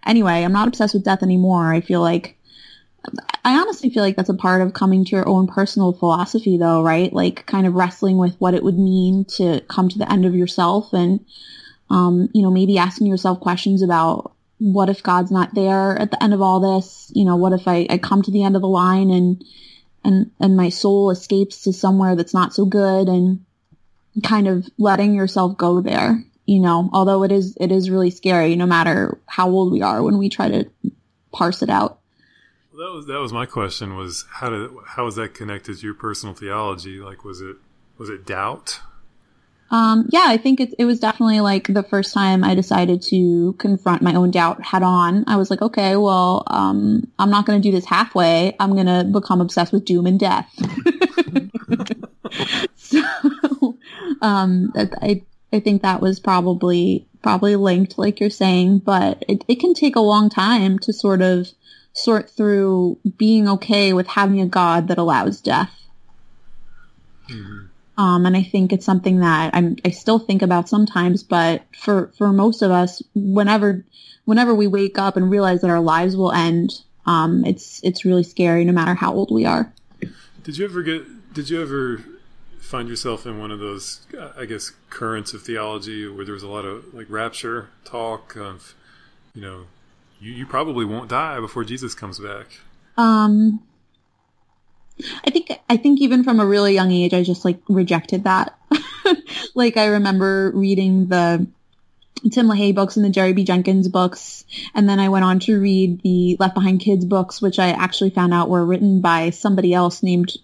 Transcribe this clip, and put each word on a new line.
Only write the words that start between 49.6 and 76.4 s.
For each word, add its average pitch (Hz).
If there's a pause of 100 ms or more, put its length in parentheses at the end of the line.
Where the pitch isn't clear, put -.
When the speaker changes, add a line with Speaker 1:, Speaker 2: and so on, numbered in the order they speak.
Speaker 1:
with 190
doom 175
and 185
death." -
<laughs> - (720)
So, 277 (440)
um, 190
that, 208
I, 202 (300)
I 214
think 202
that 185
was 190
probably, 180 (140)
probably 202
linked, 190
like 208
you're 202
saying, 190
but 190
it, 196
it 247
can 359
take 285
a 233
long 208
time 190
to 214
sort 190
of 180 (460)
sort 220
through 196 (200)
being 214
okay 196
with 180
having 196
a 185
God 175
that 175
allows 160
death. - (1600)
Speaker 2:
Mm-hmm. 101 (360)
Speaker 1:
Um, 180
and 185
I 190
think 185
it's 180
something 185
that 160
I'm, 170 (100)
I 180
still 220
think 196
about 180
sometimes, 185
but 165 (140)
for, 196
for 202
most 220
of 190
us, 180 (100)
whenever, 202 (400)
whenever 233
we 208
wake 196
up 196
and 185
realize 190
that 185
our 170
lives 170
will 190
end, 170 (340)